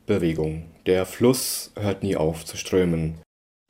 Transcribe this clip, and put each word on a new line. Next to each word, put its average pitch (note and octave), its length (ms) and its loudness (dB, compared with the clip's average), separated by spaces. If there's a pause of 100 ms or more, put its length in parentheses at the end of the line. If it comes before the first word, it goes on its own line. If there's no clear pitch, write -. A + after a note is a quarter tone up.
Bewegung. D#2+ 640 -2 (160)
Der F#2 200 4
Fluss - 720 0
hört G#2 280 -4
nie G2 120 0
auf D#2+ 300 -2
zu - 100 -14
strömen. E2 640 0 (500)